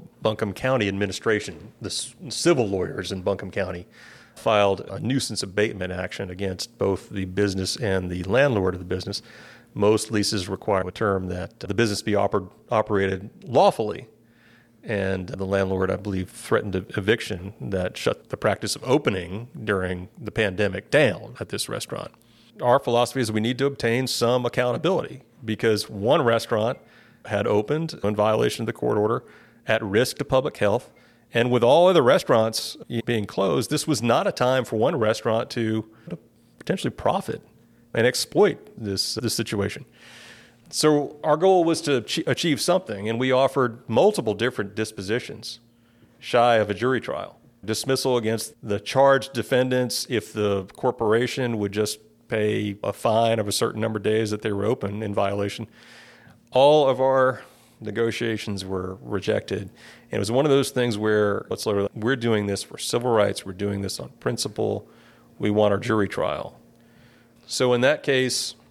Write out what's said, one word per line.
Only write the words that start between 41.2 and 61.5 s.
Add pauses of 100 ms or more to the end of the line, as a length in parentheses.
our
goal
was
to
ach-,
achieve
something,
and
we
offered
multiple
different
dispositions (580)
shy
of
a
jury
trial. (260)
Dismissal
against (100)
the
charged
defendants
if
the (140)
corporation
would
just (300)
pay
a
fine
of
a
certain
number
of
days
that
they
were
open
in
violation. (840)
All
of
our (380)
negotiations
were
rejected. (400)
And
it
was
one
of
those
things
where,
let's